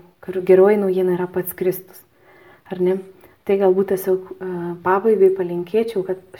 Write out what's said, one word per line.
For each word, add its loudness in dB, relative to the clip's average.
kur -8
geroji 6
naujiena 0
yra -4
pats -6
Kristus. -6
Ar -6
ne? 0
Tai 0
galbūt 2
tiesiog, -4
e, -14
pabaigai 2
palinkėčiau, -4
kad -8